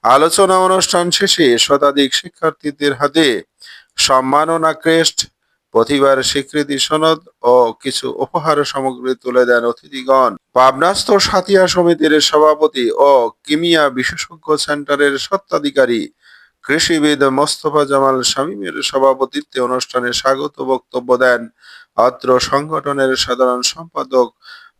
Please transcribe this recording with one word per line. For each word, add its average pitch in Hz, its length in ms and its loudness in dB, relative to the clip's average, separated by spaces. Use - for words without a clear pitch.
আলোচনা 160 560 2
অনুষ্ঠান 185 520 0
শেষে 160 480 0
শতাধিক 143 560 0
শিক্ষার্থীদের 147 800 -4
হাতে 139 480 0
সম্মাননা 151 760 2
ক্রেস্ট, 160 540 0
প্রতিভার 135 520 2
স্বীকৃতি 139 560 -4
সনদ 156 400 0
ও 120 380 4
কিছু 131 300 -6
উপহার 147 540 -2
সামগ্রী 131 500 -6
তুলে 123 300 0
দেন 120 200 2
অতিথিগণ। 131 720 -2
পাবনাস্থ 135 600 2
সাঁথিয়া 196 540 2
সমিতির 170 540 2
সভাপতি 151 720 2
ও 131 400 4
কিমিয়া 156 460 0
বিশেষজ্ঞ 151 680 -6
সেন্টারের 143 600 -2
স্বত্বাধিকারী 135 880 -2
কৃষিবিদ 151 600 0
মোস্তফা 143 600 0
জামাল 135 380 0
শামীমের 156 600 -6
সভাপতিত্বে 135 800 -2
অনুষ্ঠানে 123 520 -4
স্বাগত 135 500 -4
বক্তব্য 127 540 -2
দেন 120 320 0
অত্র 127 440 0
সংগঠনের 143 760 -4
সাধারণ 123 460 -2
সম্পাদক 131 720 -4